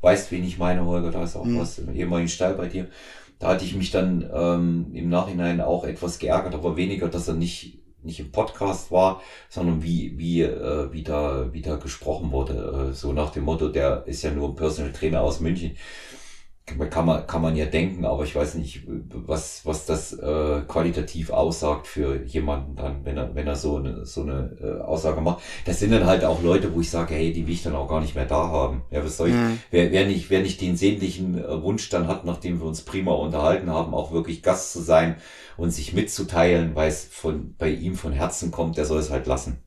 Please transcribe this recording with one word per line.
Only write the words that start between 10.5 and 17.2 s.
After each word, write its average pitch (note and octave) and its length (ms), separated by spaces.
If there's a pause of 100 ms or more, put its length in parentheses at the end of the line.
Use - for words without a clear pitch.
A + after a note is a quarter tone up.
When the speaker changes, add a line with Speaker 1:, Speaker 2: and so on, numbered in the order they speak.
Speaker 1:
wie D#2+ 120
da, D2 500
wie D#2+ 80
da D#2 160
gesprochen - 560
wurde, C2+ 560
äh, C2 40
so C#2 200
nach D2 160
dem C#2 160
Motto, D#2 240
der - 360
ist - 180
ja D2+ 80
nur C#2+ 180
ein C#2 60
Personal D2+ 360
Trainer D#2 300
aus C2+ 180
München. E2 380 (880)
Kann D#2+ 400
man, D#2+ 220